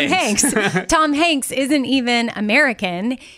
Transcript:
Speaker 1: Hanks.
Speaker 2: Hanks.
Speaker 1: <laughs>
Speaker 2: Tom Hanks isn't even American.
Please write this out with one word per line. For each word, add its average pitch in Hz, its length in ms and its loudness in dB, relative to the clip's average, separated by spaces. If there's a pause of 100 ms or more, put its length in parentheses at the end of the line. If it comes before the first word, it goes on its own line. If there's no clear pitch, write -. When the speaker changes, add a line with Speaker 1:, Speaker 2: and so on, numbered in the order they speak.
Speaker 1:
Hanks. 285 360 0 (100)
Speaker 2:
Hanks. 196 340 -2
Speaker 1:
<laughs> - 40 -
Speaker 2:
Tom 311 220 2
Hanks 302 380 0
isn't 269 340 0
even 240 500 0
American. 214 840 -2 (200)